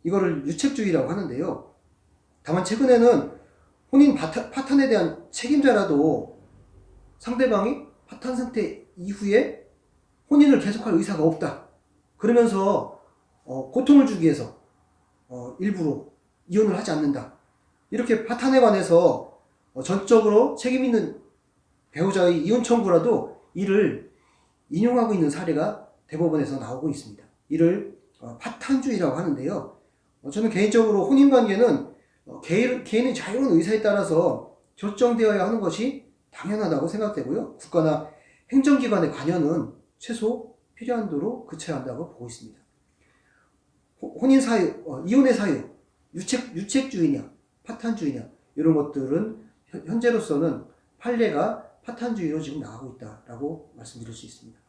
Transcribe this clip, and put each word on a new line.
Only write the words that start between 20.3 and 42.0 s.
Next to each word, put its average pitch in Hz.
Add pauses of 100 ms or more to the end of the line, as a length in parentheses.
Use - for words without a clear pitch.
책임 254
있는 226 (680)
배우자의 175
이혼 226
청구라도 196 (140)
이를 190 (560)
인용하고 226
있는 160
사례가 160 (200)
대법원에서 156
나오고 131
있습니다. - (240)
이를, 165 (220)
어, 120
파탄주의라고 226
하는데요. 156 (400)
어, 139
저는 214
개인적으로 208
혼인관계는, 240 (320)
어, 127
개인, 247
개인의 240
자유로운 214
의사에 208
따라서 180 (180)
결정되어야 208
하는 220
것이 196 (180)
당연하다고 180
생각되고요. 208
국가나 - (420)
행정기관의 240
관여는 156 (240)
최소 226 (200)
필요한 226
도로 185
그쳐야 160
한다고 131